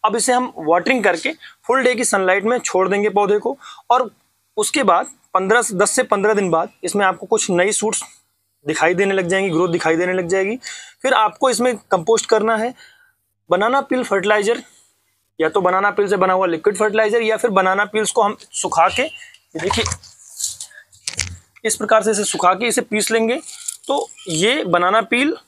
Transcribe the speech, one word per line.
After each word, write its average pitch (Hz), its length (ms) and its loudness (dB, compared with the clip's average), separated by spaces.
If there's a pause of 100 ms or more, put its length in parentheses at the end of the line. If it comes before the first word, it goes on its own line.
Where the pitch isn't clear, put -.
अब 220 120 0
इसे 240 160 0
हम 247 260 -2
watering 170 460 2
करके 190 280 0 (340)
full 262 160 2
day 247 120 2
की 226 100 -2
sunlight 190 400 0
में 240 140 0
छोड़ 185 300 0
देंगे 202 220 0
पौधे 202 280 2
को 247 180 -4 (340)
और 240 200 2 (460)
उसके 262 260 -2
बाद 185 280 2 (240)
पन्द्रह 190 280 2
से, 202 120 -6
दस 185 160 2
से 254 120 0
पन्द्रह 208 320 2
दिन 196 160 0
बाद 165 200 0 (140)
इसमें 196 220 0
आपको 190 200 -2
कुछ 220 240 0
नई 185 220 2
shoots 214 300 -4 (640)
दिखाई 160 280 0
देने 196 200 0
लग 185 140 -2
जाएंगी, 190 220 0
growth 170 180 0
दिखाई 165 280 0
देने 180 160 0
लग 185 160 -2
जाएगी। 190 280 0 (460)
फिर 262 120 2
आपको 220 360 2
इसमें 240 260 0 (140)
compost 196 360 0
करना 220 300 2
है 233 160 -2 (760)
Banana 240 300 2
peel 254 240 -2
fertilizer, 208 580 0 (760)
या 160 100 0
तो 196 120 2
banana 185 300 2
peel 202 180 0
से 202 80 0
बना 185 160 2
हुआ 185 140 2
liquid 175 300 0
fertilizer 214 460 0
या 220 140 0
फिर 233 140 0
banana 190 340 2
peels 208 260 -2
को 233 120 2
हम 202 140 0 (160)
सुखा 175 360 2
के, 247 140 -2
ये - 580 -12
देखिए 214 240 -2 (1800)
इस 214 120 -2
प्रकार 214 260 2
से 214 80 0
इसे 208 140 0
सुखा 180 300 0
के 208 120 -4
इसे 233 140 0
पीस 214 300 -4
लेंगे। 226 300 0 (480)
तो 262 200 -2 (200)
ये 202 360 0
banana 180 360 0
peel 254 360 -2 (120)